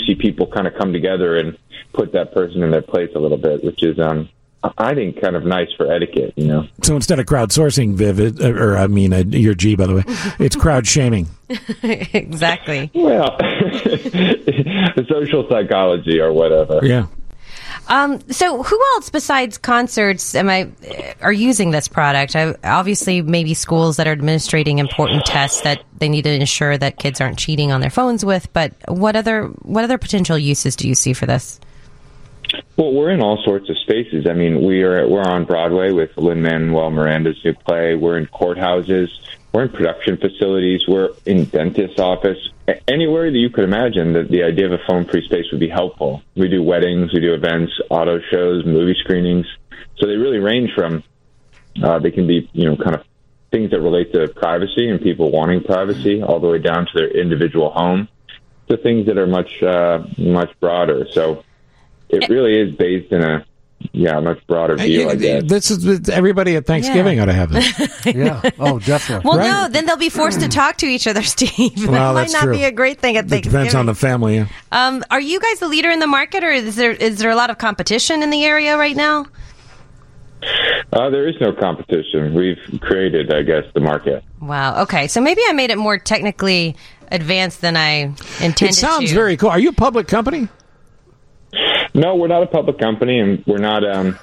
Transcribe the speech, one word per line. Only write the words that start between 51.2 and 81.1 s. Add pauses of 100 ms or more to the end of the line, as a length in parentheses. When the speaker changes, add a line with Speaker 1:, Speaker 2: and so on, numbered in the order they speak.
Speaker 1:
uh,
they
can
be,
you
know,
kind
of (480)
things
that
relate
to
privacy
and
people
wanting
privacy,
all
the
way
down
to
their
individual
home, (600)
to
things
that
are
much,
uh, (140)
much
broader.
So (640)
it
Speaker 3:
Eh.
Speaker 1:
really
is
based
in
a, (480)
yeah,
much
broader
Speaker 2:
Hey,
Speaker 1:
view,
Speaker 2:
you,
Speaker 1:
I
guess.
Speaker 2:
this
is,
everybody
at
Thanksgiving
Speaker 3:
Yeah.
Speaker 2:
ought
to
have
this.
Speaker 3:
<laughs>
Speaker 4:
Yeah. (180)
Oh,
definitely.
Speaker 3:
Well,
Speaker 2:
Right.
Speaker 3:
no,
then
they'll
be
forced
to
talk
to
each
other,
<laughs>
Steve.
Speaker 2:
Well,
Speaker 3:
That
might
Speaker 2:
that's
Speaker 3:
not
Speaker 2:
true.
Speaker 3:
be
a
great
thing
at
Speaker 2:
It
depends
on
Speaker 3:
Thanksgiving.
Speaker 2:
the
family,
yeah. (240)
Speaker 3:
Um,
are
you
guys
the
leader
in
the
market,
or
is
there,
is
there
a
lot
of
competition
in
the
area
right
now? (1700)
Speaker 1:
Uh,
there